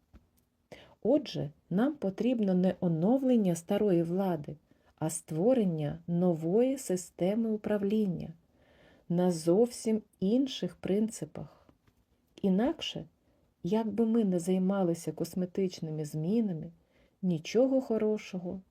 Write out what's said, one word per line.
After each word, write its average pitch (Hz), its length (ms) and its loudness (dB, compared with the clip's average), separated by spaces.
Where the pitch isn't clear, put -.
Отже, 202 480 0
нам 247 240 0
потрібно 208 600 0
не 180 260 2
оновлення 202 720 2
старої 196 480 2
влади, 170 540 -2
а 156 120 -2
створення 165 960 0
нової 180 720 2
системи 196 720 -2
управління 208 800 -2
на 180 220 2
зовсім 208 720 2
інших 220 560 0
принципах. 185 920 -4
Інакше, 202 640 0
як 220 260 0
би 214 180 0
ми 226 180 2
не 180 140 2
займалися 185 720 0
косметичними 180 920 -4
змінами, 165 680 -2
нічого 214 580 2
хорошого 208 800 -4